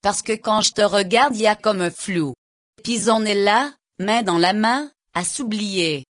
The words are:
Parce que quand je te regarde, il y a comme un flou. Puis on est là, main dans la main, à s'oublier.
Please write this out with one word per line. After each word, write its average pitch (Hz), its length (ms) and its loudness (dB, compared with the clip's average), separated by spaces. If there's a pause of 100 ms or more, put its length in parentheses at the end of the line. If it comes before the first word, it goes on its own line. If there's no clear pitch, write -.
Parce 202 200 -2
que 220 120 -4
quand 214 280 0
je - 100 0
te - 100 -2
regarde, 208 540 2
il 214 60 -4
y 220 60 4
a 208 80 4
comme 208 260 -2
un 170 100 -2
flou. 165 420 -4 (500)
Puis 233 260 -2
on 220 160 2
est 208 100 0
là, 214 380 2 (260)
main 214 220 0
dans 185 160 0
la 180 160 2
main, 240 380 -2 (220)
à 175 100 -4
s'oublier. 190 880 -4